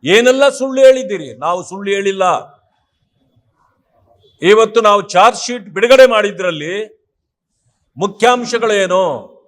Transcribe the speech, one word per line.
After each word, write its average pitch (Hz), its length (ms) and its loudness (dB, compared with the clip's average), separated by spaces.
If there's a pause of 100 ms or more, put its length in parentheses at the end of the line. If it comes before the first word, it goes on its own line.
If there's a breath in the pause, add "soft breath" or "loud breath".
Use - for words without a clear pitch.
ಏನೆಲ್ಲ 254 440 2
ಸುಳ್ಳು 269 340 -2
ಹೇಳಿದ್ದೀರಿ. 202 560 2
ನಾವು 170 240 -4
ಸುಳ್ಳು 196 280 -10
ಹೇಳಿಲ್ಲ. 196 340 -2 (2250)
ಇವತ್ತು 214 380 2
ನಾವು 208 220 0
ಚಾರ್ಜ್ 202 380 0
ಶೀಟ್ 240 280 -10
ಬಿಡುಗಡೆ 240 380 4
ಮಾಡಿದ್ರಲ್ಲಿ 196 800 -4 (1080)
ಮುಖ್ಯಾಂಶಗಳೇನು? 202 1300 -2 (200)